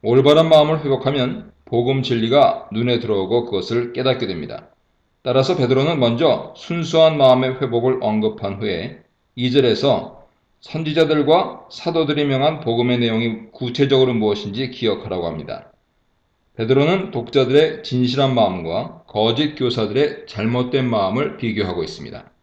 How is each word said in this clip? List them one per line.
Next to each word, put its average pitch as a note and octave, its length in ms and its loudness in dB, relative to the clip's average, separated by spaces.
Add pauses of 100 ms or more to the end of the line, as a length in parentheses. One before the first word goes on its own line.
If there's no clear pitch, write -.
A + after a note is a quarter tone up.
올바른 C#3+ 460 4
마음을 D#3 360 4
회복하면 C3 640 -2 (140)
복음 B2 380 0
진리가 B2 720 2
눈에 A#2 280 0
들어오고 G#2+ 460 0
그것을 A2+ 460 -4
깨닫게 B2 360 -2
됩니다. E2 400 -10 (540)
따라서 C3 340 0
베드로는 C#3 420 0
먼저 B2 580 0
순수한 D#3+ 600 2
마음의 C3 420 4
회복을 B2 400 0
언급한 G#2+ 600 -2
후에 G2+ 380 -6 (340)
이 B2 160 -2
절에서 B2 720 0 (360)
선지자들과 D#3 1080 0
사도들이 D#3 560 -2
명한 C#3+ 360 0
복음의 A#2+ 400 0
내용이 A2+ 500 -2
구체적으로 C3 640 0
무엇인지 G#2+ 560 -2
기억하라고 F#2 560 -4
합니다. D2+ 460 -10 (840)
베드로는 C#3 560 0
독자들의 C#3 720 2
진실한 B2+ 540 0
마음과 F#2 720 -2
거짓 A#2 480 0
교사들의 A#2+ 680 -2
잘못된 B2 640 -2
마음을 A2+ 500 -2
비교하고 G2 440 -4
있습니다. - 480 -12 (120)